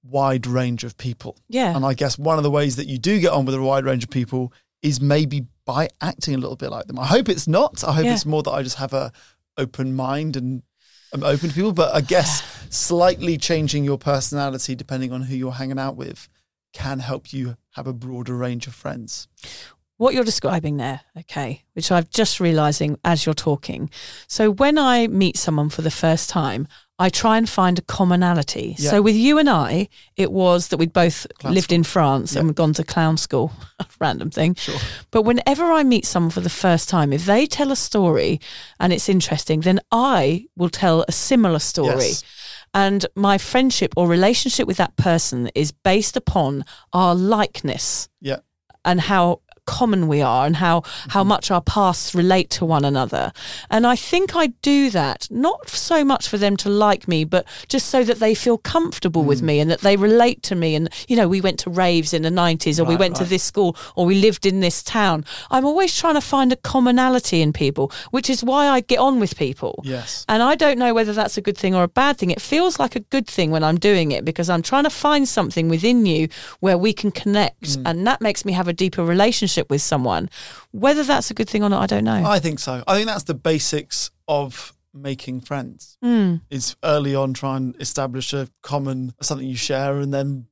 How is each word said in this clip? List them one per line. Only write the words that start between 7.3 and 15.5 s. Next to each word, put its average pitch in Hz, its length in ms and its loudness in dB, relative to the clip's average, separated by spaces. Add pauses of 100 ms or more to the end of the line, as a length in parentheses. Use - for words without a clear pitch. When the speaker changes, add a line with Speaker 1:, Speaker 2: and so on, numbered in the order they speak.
Speaker 1:
not. 190 380 0
I 151 80 -2
hope 156 140 2
Speaker 2:
Yeah. 240 80 2
Speaker 1:
it's 196 120 -4
more 151 160 -2
that - 100 -4
I 139 100 -2
just 127 140 -8
have 135 180 -8
a 135 180 -4 (460)
open 131 360 -6
mind 135 420 -4
and 127 260 -6 (500)
I'm - 100 -6
open 143 280 0
to 135 40 -10
people. 196 180 0
But 160 220 0
I 156 60 2
guess 160 420 0 (140)
Speaker 2:
<sighs> - 140 -20
Speaker 1:
slightly 175 680 0
changing 147 460 0
your 139 140 -2
personality 139 760 -4
depending 127 380 -8
on 127 100 -8
who 131 140 -8
you're 127 160 -6